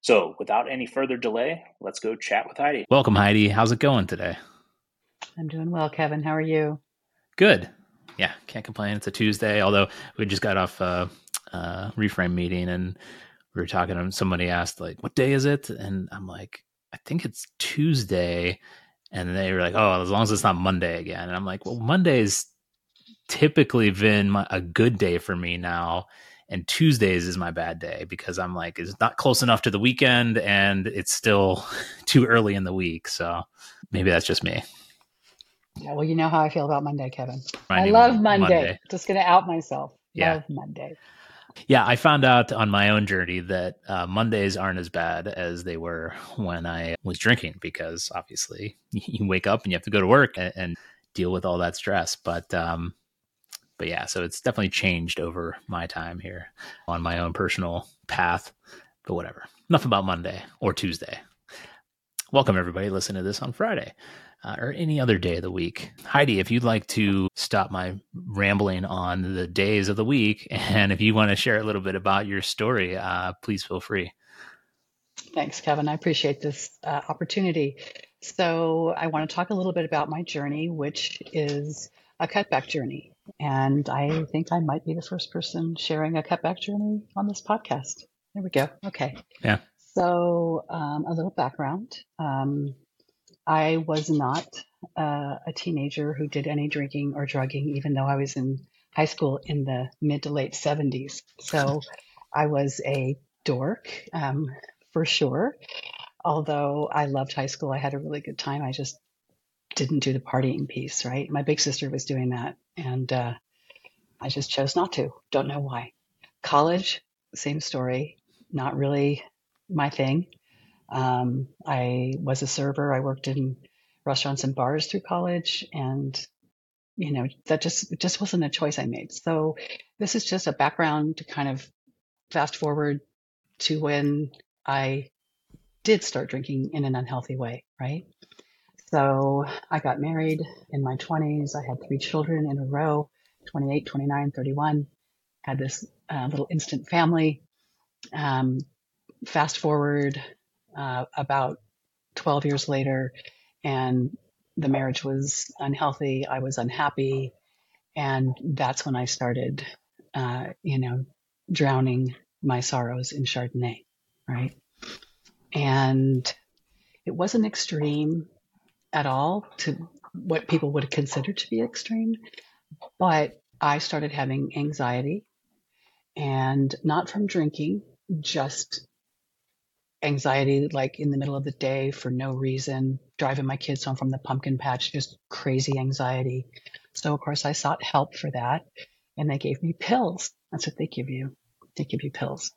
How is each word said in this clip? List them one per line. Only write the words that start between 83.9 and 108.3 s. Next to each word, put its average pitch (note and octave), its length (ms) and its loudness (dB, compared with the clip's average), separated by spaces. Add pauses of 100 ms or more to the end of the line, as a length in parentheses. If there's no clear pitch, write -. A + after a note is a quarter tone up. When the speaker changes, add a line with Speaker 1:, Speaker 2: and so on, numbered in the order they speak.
Speaker 2:
think D#3+ 280 -2
I E3+ 60 2
might D#3 260 0
be D#3+ 100 -2
the E3 80 -8
first - 280 -8
person E3 460 -4
sharing D#3 400 -2
a D#3 80 0
cutback F3 360 -2
journey G#3 420 -2 (120)
on G3+ 140 -2
this G#3 120 -6
podcast. - 640 -4 (320)
There G3+ 80 -6
we F#3 80 -6
go. C#3+ 180 2 (160)
Okay. C#3+ 320 -6 (260)
Speaker 1:
Yeah. G#2 160 2 (360)
Speaker 2:
So, F3 720 0
um, D3+ 400 -4
a E3+ 60 -2
little E3 160 -2
background. D#3 640 -4 (220)
Um, C#3+ 560 -2 (720)
I D#3 320 2
was D#3 320 -2
not, D3 360 2 (480)
uh, D3 420 -4 (100)
a E3 80 -8
teenager D3 580 -4
who D3 160 -4
did C#3+ 180 -4
any D3 220 -2
drinking C#3+ 480 -4
or C#3+ 80 -2
drugging, C#3 520 -2
even C#3+ 180 0
though C3+ 100 2
I C#3 120 2
was C#3 200 -2
in C3+ 300 -2 (280)
high D3+ 120 2
school C#3+ 360 -2
in D3 220 -2
the B2+ 240 -4 (140)
mid D3 220 0
to D3+ 60 -6
late C#3+ 240 -2
seventies. C#3 680 -2 (180)
So C#3+ 400 0 (260)
<laughs> - 280 -20
I D3+ 120 2
was C#3 380 0
a C3+ 340 -2 (260)
dork, C#3 460 -2 (220)
um, C#3+ 420 -4 (380)
for E3 140 2
sure. D#3 500 0 (680)
Although D3 720 0
I D3 140 0
loved C3+ 260 -2
high C3+ 140 -2
school, C#3 260 -6
I C3 60 -2
had C#3 160 -4
a C#3 40 -4
really D3+ 220 -8
good C#3+ 180 -14